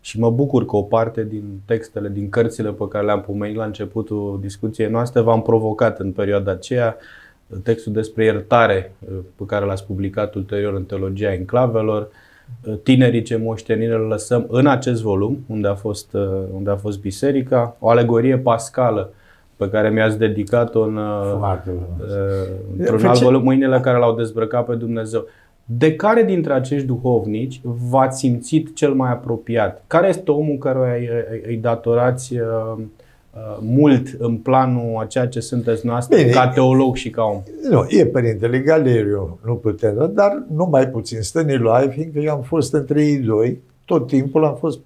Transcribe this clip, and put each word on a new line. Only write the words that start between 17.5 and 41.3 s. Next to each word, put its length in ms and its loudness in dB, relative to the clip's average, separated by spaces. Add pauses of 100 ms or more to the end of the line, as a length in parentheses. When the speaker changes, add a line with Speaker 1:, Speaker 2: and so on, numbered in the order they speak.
Speaker 1:
o 100 0
alegorie 500 4
pascală 720 0 (440)
pe 120 -4
care 220 0
mi-ați 280 2
dedicat-o 640 0
în, 140 -2
uh, 420 -4
Speaker 2:
Foarte 320 -4
frumos. 420 -8
Speaker 1:
uh, 360 -2 (300)
într-un 200 0
Speaker 2:
Face- 100 4
Speaker 1:
alt 120 6
volum, 220 6
Mâinile 380 4
care 180 2
l-au 180 4
dezbrăcat 500 -2
pe 80 -4
Dumnezeu. 520 -4 (420)
De 280 2
care 260 4
dintre 300 0
acești 340 -2
duhovnici 720 -2 (280)
v-ați 300 2
simțit 560 0
cel 180 2
mai 180 0
apropiat? 760 -2
Care 220 2
este 220 -2
omul 280 0
căruia 340 0
îi, 160 -4 (220)
îi, 160 -8
îi 100 -4
datorați, 840 0
uh, 40 -2 (340)
uh, 840 -16
mult 480 4 (100)
în 180 -2
planul 640 0
a 40 -4
ceea 240 -2
ce 120 -6
sunteți 460 -2
noastră 300 2
Speaker 2:
Bine, 140 6
Speaker 1:
ca 180 6
teolog 480 4
și 140 -6
ca 120 -2
om? 200 -2 (280)
Speaker 2:
nu, 180 6
e 180 6
Părintele 520 0
Galeriu, 840 2
nu 100 -2
putem, 600 0
dar 280 2 (120)
nu 160 0
mai 180 4
puțin 320 -8
Stăniloae, 680 2